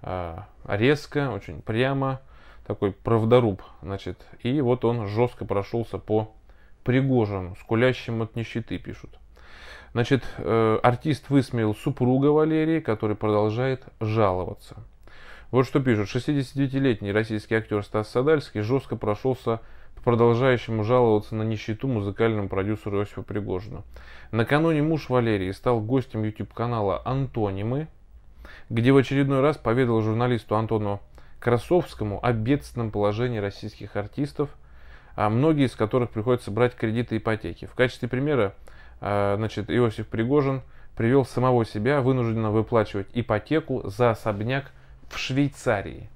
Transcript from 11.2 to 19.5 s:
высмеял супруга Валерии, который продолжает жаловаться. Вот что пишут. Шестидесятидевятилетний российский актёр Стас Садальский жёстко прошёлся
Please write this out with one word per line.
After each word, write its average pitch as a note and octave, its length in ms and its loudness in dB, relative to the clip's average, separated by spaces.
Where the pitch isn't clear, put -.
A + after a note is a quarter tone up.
высмеял A#2+ 460 0
супруга C3 560 2
Валерии, D#3 480 2
который A2 340 -2
продолжает G#2+ 720 0
жаловаться. G#2 760 0
Вот B2+ 140 4
что - 120 0
пишут. A2 300 2
Шестидесятидевятилетний C3 1040 -2
российский A2 420 0
актёр G#2+ 300 0
Стас G#2+ 240 -2
Садальский C#3 540 0
жёстко B2 340 -2
прошёлся A2+ 640 -2